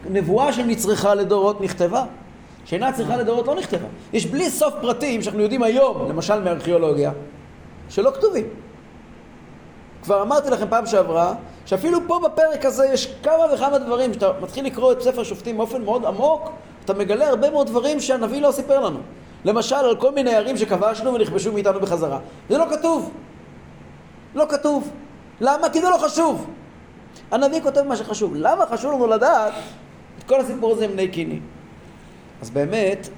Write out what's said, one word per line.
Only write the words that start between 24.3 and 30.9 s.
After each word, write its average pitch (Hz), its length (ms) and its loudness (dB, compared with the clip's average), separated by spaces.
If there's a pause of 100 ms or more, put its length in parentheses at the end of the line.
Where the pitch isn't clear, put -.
לא 302 140 2
כתוב. 285 400 0 (520)
למה? 294 280 2
כי 320 120 0
זה 359 80 2
לא 349 80 6
חשוב. 311 500 0 (840)
הנביא 277 300 2
כותב 285 200 2
מה 277 140 -2
שחשוב. 208 400 -4
למה 254 300 2
חשוב 247 280 -2
לנו 247 140 2
לדעת 226 460 2 (640)
את - 40 -20
כל 269 160 2
הסיפור 226 320 0
הזה 220 140 0
עם 202 60 -4